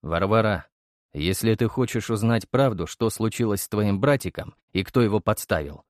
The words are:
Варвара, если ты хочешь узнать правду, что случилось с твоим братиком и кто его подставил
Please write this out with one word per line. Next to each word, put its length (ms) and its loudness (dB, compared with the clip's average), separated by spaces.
Варвара, 640 0
если 420 0
ты 140 0
хочешь 420 -2
узнать 380 0
правду, 380 0
что 240 -2
случилось 520 -2
с 60 -10
твоим 320 0
братиком 540 -2
и 120 0
кто 160 0
его 200 4
подставил 680 -2